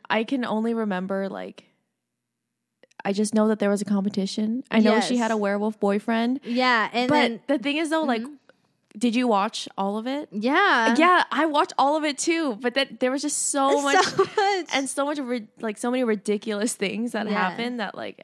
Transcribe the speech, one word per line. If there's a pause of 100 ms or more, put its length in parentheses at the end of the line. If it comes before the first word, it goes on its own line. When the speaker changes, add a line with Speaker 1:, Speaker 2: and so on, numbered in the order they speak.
(100)
Speaker 1:
I
can
only
remember,
like, (1400)
I
just
know
that
there
was
a
competition.
I
know
she
had
a
Speaker 2:
Yes.
Speaker 1:
werewolf
boyfriend.
Speaker 2:
Yeah,
and
Speaker 1:
But
Speaker 2:
then
Speaker 1:
the
thing
is,
though,
like,
Speaker 2:
Mm-hmm. (640)
Speaker 1:
did
you
watch (120)
all
of
it?
Speaker 2:
Yeah.
Speaker 1:
Yeah,
I
watched
all
of
it
too.
But
then
there
was
just
so
Speaker 2:
<laughs>
So
Speaker 1:
much,
Speaker 2:
much.
Speaker 1:
and
so
much
ri-, (140)
like,
so
many
ridiculous
things
that
Speaker 2:
Yeah.
Speaker 1:
happened
that,
like,